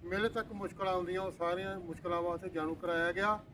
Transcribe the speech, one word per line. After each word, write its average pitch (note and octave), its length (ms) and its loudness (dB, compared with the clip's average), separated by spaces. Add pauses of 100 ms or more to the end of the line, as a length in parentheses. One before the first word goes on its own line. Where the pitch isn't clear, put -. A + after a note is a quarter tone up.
ਮਿੱਲ G3 260 2
ਤੱਕ A3+ 220 -4
ਮੁਸ਼ਕਲਾਂ F#3+ 420 -2
ਆਉਂਦੀਆਂ, F#3 280 0
ਉਹ F#3+ 100 -2
ਸਾਰੀਆਂ F#3 480 0
ਮੁਸ਼ਕਲਾਂ E3+ 420 -2
ਵਾਸਤੇ F3 280 0
ਜਾਣੂ D#3+ 260 0
ਕਰਾਇਆ E3+ 360 2
ਗਿਆ G#3 280 4 (140)